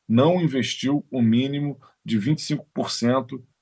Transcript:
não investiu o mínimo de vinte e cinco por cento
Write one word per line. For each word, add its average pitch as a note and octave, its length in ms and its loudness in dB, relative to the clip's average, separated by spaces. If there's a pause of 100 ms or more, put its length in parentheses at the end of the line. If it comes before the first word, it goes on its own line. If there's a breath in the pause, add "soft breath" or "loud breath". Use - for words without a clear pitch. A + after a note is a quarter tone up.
não C#3+ 320 4
investiu C3+ 720 -2
o C3 120 0
mínimo C3+ 580 0 (240 soft breath)
de A2+ 140 0
vinte C3+ 220 0
e - 20 -10
cinco - 320 -6
por - 160 -6
cento A#2+ 520 -2 (200)